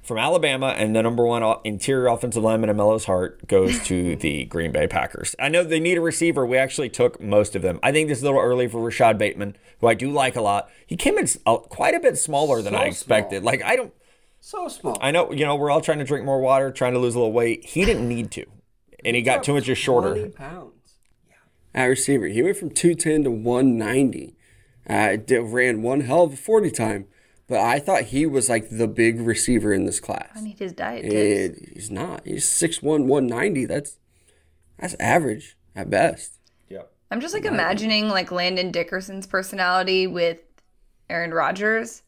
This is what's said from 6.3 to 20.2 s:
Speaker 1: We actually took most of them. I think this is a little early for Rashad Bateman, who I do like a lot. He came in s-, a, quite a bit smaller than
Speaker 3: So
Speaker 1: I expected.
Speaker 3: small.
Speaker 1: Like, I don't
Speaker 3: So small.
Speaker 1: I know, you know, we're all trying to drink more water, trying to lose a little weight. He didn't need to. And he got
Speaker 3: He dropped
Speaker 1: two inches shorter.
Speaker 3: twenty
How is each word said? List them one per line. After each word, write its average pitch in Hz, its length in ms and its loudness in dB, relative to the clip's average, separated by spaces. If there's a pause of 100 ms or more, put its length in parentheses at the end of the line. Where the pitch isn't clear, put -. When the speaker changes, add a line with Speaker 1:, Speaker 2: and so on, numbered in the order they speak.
Speaker 1:
We 127 100 2
actually 131 320 0
took 123 320 0
most 104 340 2
of 90 60 -2
them. 90 220 -2
I 135 80 4
think 156 180 2
this 139 100 0
is 131 40 -6
a 147 40 0
little 135 140 4
early 123 260 2
for 113 120 -6
Rashad 113 400 2
Bateman, 101 360 -2 (260)
who - 60 4
I - 60 6
do 131 180 -4
like 131 240 0
a 120 60 -2
lot. 101 260 0 (200)
He 160 100 -6
came 403 220 2
in 330 60 0
s-, - 200 -2
a, 120 140 4
quite - 340 -2
a 339 60 0
bit 240 180 2
smaller 139 460 0
than 101 100 -4
Speaker 3:
So 98 60 -2
Speaker 1:
I 95 60 2
expected. 98 560 0
Speaker 3:
small. 110 100 0
Speaker 1:
Like, 110 120 -4
I 233 120 2
don't 262 180 -6 (480)
Speaker 3:
So 359 260 -10
small. 127 340 -8
Speaker 1:
I 131 80 0
know, 170 220 0
you 143 120 -2
know, 147 120 0
we're 143 160 -2
all 156 100 2
trying 156 180 -2
to 139 60 -6
drink 135 180 -4
more 135 160 0
water, 135 300 4
trying 127 240 0
to 127 60 2
lose 120 160 0
a - 20 0
little 110 160 2
weight. 117 320 0
He - 180 -2
didn't 131 240 2
need 117 240 -6
to. - 140 -12 (580)
And 120 120 0
he 120 80 0
got 127 80 4
Speaker 3:
He 123 60 4
dropped 113 80 -4
Speaker 1:
two 143 120 0
inches 127 220 -2
shorter. 117 340 2
Speaker 3:
twenty - 160 -4